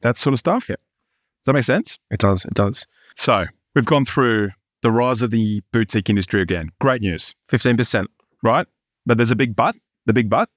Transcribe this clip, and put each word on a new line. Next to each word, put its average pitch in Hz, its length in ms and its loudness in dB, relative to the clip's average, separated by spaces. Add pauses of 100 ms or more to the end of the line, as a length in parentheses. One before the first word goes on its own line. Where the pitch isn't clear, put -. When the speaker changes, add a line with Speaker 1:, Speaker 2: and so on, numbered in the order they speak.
Speaker 1:
that 120 160 0
sort 139 160 0
of 131 80 -2
stuff. 214 280 -2
Speaker 2:
Yeah. 101 80 -8
Speaker 1:
Does - 680 -20
that 131 80 0
make 139 120 2
sense? - 340 -2 (120)
Speaker 2:
It - 80 -6
does. 98 280 2
It - 80 -8
does. 104 320 -2 (300)
Speaker 1:
So 104 280 0 (300)
we've 135 100 4
gone 139 220 2
through 110 440 0 (320)
the 117 80 2
rise 120 300 0
of 120 100 -2
the 107 300 0 (140)
boutique 110 340 0
industry 101 320 0
again. 85 300 -4 (100)
Great 127 220 0
news. 90 320 -4 (140)
Speaker 2:
Fifteen 120 280 2
percent. 110 320 -2 (340)
Speaker 1:
Right? 123 240 2 (380)
But 117 140 2
there's 117 120 2
a 123 60 2
big 120 180 -2
but. 165 220 0 (300)
The 113 80 2
big 113 160 2
but 147 260 0